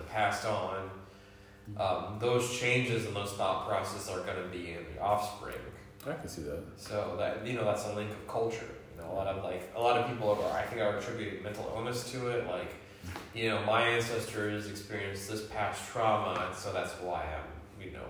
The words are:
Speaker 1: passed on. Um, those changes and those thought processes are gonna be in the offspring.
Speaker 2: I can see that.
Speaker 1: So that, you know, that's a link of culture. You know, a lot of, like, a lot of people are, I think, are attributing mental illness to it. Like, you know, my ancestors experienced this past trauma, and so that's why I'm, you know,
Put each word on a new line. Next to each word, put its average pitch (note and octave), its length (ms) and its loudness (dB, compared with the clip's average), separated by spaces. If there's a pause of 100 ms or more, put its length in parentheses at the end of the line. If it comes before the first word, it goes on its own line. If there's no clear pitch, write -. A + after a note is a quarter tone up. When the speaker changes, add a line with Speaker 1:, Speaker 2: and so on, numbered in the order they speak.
(120)
Speaker 1:
passed G#2 340 2
on. F#2+ 440 0 (880)
Um, G2 420 0
those A#2+ 380 4
changes B2 500 4
and G2+ 80 -4
those G2+ 180 -2
thought F#2+ 340 2
processes - 420 0
are F#2 100 -2
gonna F#2 320 -2
be F2 220 -6
in E2+ 200 -6
the - 80 -8
offspring. - 540 2 (500)
Speaker 2:
I D3 80 -2
can - 160 -6
see E2 140 -6
that. D2 200 -4 (140)
Speaker 1:
So G#2 400 -2
that, G#2+ 280 0
you B2 80 0
know, A2 120 0
that's G#2 220 4
a G#2 80 -2
link G#2 160 -2
of - 160 -10
culture. A2+ 420 0 (260)
You - 60 -12
know, D#2+ 100 -8
a F#2+ 40 -2
lot G2 120 0
of, F#2+ 160 0
like, F2+ 320 -4
a A2+ 60 0
lot B2 160 8
of - 100 4
people A2+ 220 2
are, G#2 280 4
I - 100 2
think, A#2 140 -2
are G#2 160 4
attributing G2+ 460 -4
mental G#2 320 -4
illness A#2+ 360 -2
to B2 180 -2
it. A#2+ 180 2
Like, F2+ 280 -4 (580)
you A2+ 160 2
know, G#2 160 2
my A2 160 6
ancestors A2 880 2
experienced G2 600 -6
this G#2+ 180 -4
past G2+ 440 -2
trauma, F#2 560 4
and F#2 80 -6
so - 160 -4
that's - 220 -2
why F2+ 300 -2
I'm, - 600 -8
you - 60 -10
know, - 180 -10